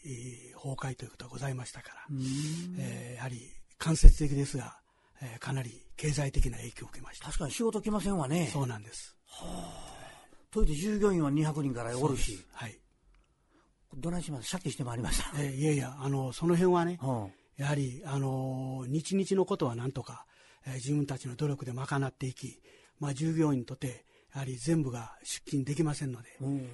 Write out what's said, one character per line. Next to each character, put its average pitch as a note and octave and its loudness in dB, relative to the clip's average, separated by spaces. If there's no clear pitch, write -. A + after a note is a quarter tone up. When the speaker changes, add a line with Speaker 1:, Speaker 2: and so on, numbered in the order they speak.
Speaker 1:
え B2 -14
ー、 - -20
崩 C3+ -8
壊 C3 -6
と - -12
い A2+ -12
う - -20
こ - -20
と - -14
が B2 -20
ご B2 -14
ざ C3+ -6
い C3+ -4
ま B2 -8
し - -12
た - -16
か - -18
ら、 - -20
Speaker 2:
う - -8
ー C#3 -4
ん。 D3+ -6
Speaker 1:
え A#2+ -8
ー、 - -12
や A#2+ -12
は C3 -6
り B2 -12
間 D#3+ 0
接 - 12
的 C#3+ 2
で C#3 2
す C#3+ -6
が、 - -10
え A#2+ -12
ー、 - -18
か C3 -6
な C3+ -2
り A#2 -14
経 D3+ -2
済 C#3 -2
的 - 6
な A#2 -8
影 A#2+ -12
響 - -14
を - -18
受 - -16
け - -12
ま - -14
し - -16
た。 - -14
Speaker 2:
確 D3+ -2
か E3 2
に B2 -4
仕 - -2
事 A3 0
来 G#3+ -2
ま G#3 2
せ F3+ 0
ん G3 2
わ C#3+ 0
ね。 D#3 2
Speaker 1:
そ C#3 -2
う - 0
な A#2 -4
ん G#2+ -12
で G#2+ -18
す。 - -16
Speaker 2:
は - -16
あ。 F3 -10
と G#3+ 2
い - 10
う - 10
と D#3 2
従 G3+ 0
業 G3+ 6
員 E3+ 2
は C#3+ 2
二 D#3 4
百 D#3 0
人 C#3 0
か A#2+ -6
ら A#2+ -4
お C#3 2
る C3+ 0
し。 - 2
Speaker 1:
そ F#2+ -10
う F2+ -18
で - -
す。 - -20
は - -12
い。 G#2+ -14
Speaker 2:
ど C#3 -6
な C#3 -2
い - -2
し D#3 -8
ま B2+ -8
す？ - -8
借 F#3 -6
金 C#3 -2
し - -12
て D#3 -6
ま A#2+ -4
い - -6
り A#2+ -4
ま - -2
し - 0
た。 - -6
Speaker 1:
え C#3 -4
ー、 C3+ -8
い C#3 -2
や D#3 4
い C#3+ 2
や、 B2+ -4
あ C3+ -4
の、 C3+ -2
そ E3 -2
の F3 4
辺 F3+ 6
は F3 4
ね、 F3 -4
Speaker 2:
う C3 -6
ん。 A2 -2
Speaker 1:
や C#3 -4
は D3 0
り、 C3 -4
あ C#3 -4
の、 C3 -4
日 D#3+ -2
々 G3 2
の F#3+ 4
こ G3 -2
と D#3+ 0
は A#2 -4
な A#2+ -6
ん C3+ -4
と A#2+ -8
か、 - -16
え C3+ -8
ー、 - -10
自 C3 -4
分 D3 2
た C#3+ -4
ち C3 -10
の A#2+ -8
努 D3+ -2
力 C#3 -4
で B2 -6
賄 C#3 -2
っ - -8
て - -8
い C3 -6
き、 - -14
ま C#3+ -4
あ、 C3+ -6
従 D#3+ -2
業 D#3 4
員 C3 2
に A#2 -6
と C3 -12
っ - -10
て、 - -10
や C#3 -8
は C3 -6
り C3 -6
全 D#3 0
部 C3 -2
が A#2 -10
出 - -10
勤 C#3+ -2
で C#3 -4
き E3 2
ま D3 0
せ C#3+ -6
ん C3 -4
の A#2+ -10
で、 - -20
Speaker 2:
う C3+ -4
ん。 C3+ -4